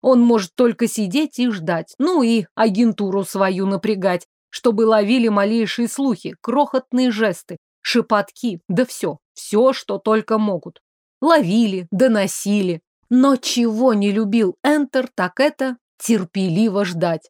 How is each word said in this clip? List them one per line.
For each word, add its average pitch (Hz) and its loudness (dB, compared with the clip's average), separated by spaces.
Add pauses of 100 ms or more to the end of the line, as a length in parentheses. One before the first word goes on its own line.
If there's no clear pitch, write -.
Он 247 4
может 233 2
только 233 2
сидеть 220 -4
и 247 0
ждать. 165 -6
Ну 320 2
и 226 2 (100)
агентуру 202 0
свою 190 -2
напрягать, 190 -2 (220)
чтобы 226 0
ловили 220 2
малейшие 214 0
слухи, 254 -4
крохотные 254 -2
жесты, 202 -4 (240)
шепотки, 214 -2
да 196 0
все, 156 -8 (160)
все, 254 0
что - -8
только 220 0
могут. 196 -4 (420)
Ловили, 214 0
доносили. 196 0 (280)
Но 262 4
чего 240 0
не 208 0
любил 202 0
Энтер, 277 0
так 180 -4
это 262 -2 (220)
терпеливо 196 0
ждать. 170 -4